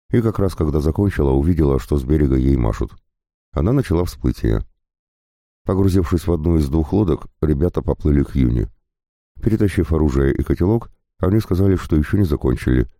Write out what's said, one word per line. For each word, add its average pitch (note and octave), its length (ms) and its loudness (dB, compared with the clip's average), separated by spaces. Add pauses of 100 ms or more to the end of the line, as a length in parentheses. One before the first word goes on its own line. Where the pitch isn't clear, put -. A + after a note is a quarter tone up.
(120)
и A#2+ 100 2
как A2 180 -2
раз G2 140 0
когда D2+ 260 -2
закончила, D2+ 520 0
увидела, C#2+ 480 2
что D2 180 -2
с C2+ 60 -2
берега C#2 320 2
ей C2 200 2
машут. A1 360 -2 (640)
Она E2+ 200 0
начала F#2 320 0
всплытие. - 580 -4 (1040)
Погрузившись F#2 600 0
в F2 40 0
одну E2+ 260 0
из D2 120 0
двух D#2 240 -2
лодок, F#2 340 0 (140)
ребята D2+ 400 0
поплыли D2 420 0
к - 120 -6
Юне. A#1+ 340 0 (720)
Перетащив G#2 500 0
оружие C#2 420 2
и - 100 -2
котелок, F#2+ 480 -2 (280)
они F#2+ 200 2
сказали, G2 360 2
что - 200 -2
еще D2+ 220 0
не G2+ 80 2
закончили, B1+ 640 0 (120)